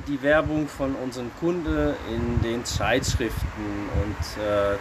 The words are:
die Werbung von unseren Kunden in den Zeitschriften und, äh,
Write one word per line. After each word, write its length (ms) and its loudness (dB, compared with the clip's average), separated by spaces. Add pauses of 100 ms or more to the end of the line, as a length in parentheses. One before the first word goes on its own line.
die 160 -2
Werbung 460 4
von 280 -2
unseren 340 -6 (100)
Kunden 540 2 (200)
in 280 2
den 240 0
Zeitschriften 1000 0 (380)
und, 420 -4
äh, 360 2